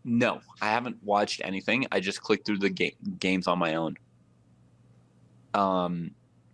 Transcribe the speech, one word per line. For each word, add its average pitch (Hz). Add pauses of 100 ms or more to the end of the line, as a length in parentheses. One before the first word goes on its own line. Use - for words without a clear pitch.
no, 117 (220)
I 104
haven't 117
watched 101
anything. 104
I 95
just 95
clicked -
through 104
the 98
ga-, 90 (240)
games 92
on 87
my 82
own. 80 (1600)
Um, 90 (420)